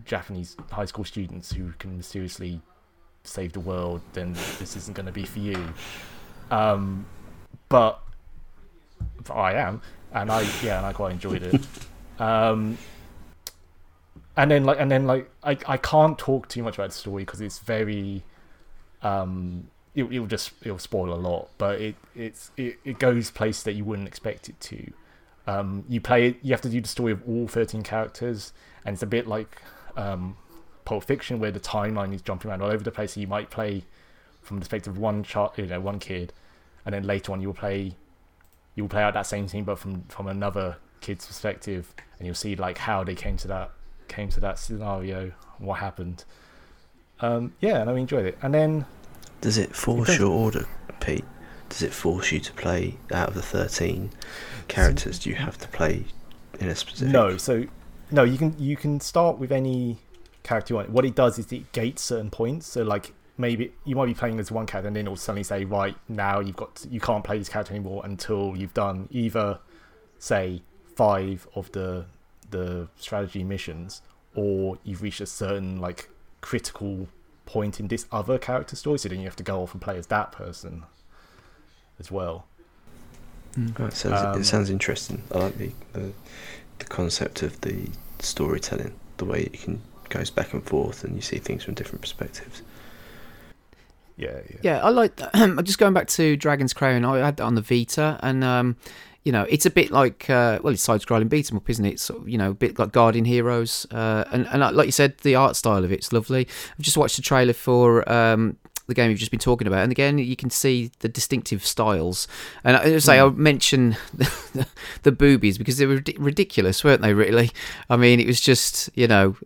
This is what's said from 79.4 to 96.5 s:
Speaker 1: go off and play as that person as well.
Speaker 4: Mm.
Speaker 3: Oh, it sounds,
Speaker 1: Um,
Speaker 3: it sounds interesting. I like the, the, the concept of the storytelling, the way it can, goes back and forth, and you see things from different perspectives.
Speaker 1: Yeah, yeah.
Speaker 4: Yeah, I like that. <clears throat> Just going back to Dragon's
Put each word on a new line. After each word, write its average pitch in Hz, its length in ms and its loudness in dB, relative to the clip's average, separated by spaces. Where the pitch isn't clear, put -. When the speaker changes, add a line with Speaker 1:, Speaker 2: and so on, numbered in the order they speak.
Speaker 1:
go 92 200 -4
off 90 100 -8
and 95 100 -12
play 98 140 -6
as 87 120 -12
that 104 220 -2
person 87 540 -14
as 90 140 -16
well. 87 340 -6
Speaker 4:
Mm. 117 260 -4
Speaker 3:
Oh, 117 60 -4
it 104 80 -8
sounds, 101 280 0
Speaker 1:
Um, 98 180 0
Speaker 3:
it 98 40 -2
sounds 101 260 2
interesting. - 520 -4
I 92 60 -2
like 95 200 -2
the, - 140 -8
the, 98 200 -10
the - 60 -12
concept - 580 -4
of - 200 -6
the 95 260 -6
storytelling, - 760 -4
the 92 80 -4
way 82 180 -2
it - 200 -8
can, - 180 -6
goes - 220 -4
back - 220 -2
and - 120 -6
forth, - 400 -2
and 87 120 -6
you - 60 -8
see - 160 -6
things - 260 -8
from 104 100 -8
different - 260 -10
perspectives. - 600 -12
Speaker 1:
Yeah, - 320 -10
yeah. - 140 -18
Speaker 4:
Yeah, 160 220 2
I 202 60 6
like 233 260 4
that. 190 440 4
<clears throat> 170 40 2
Just 190 140 -2
going 202 140 8
back 185 160 2
to 156 280 4
Dragon's 143 360 2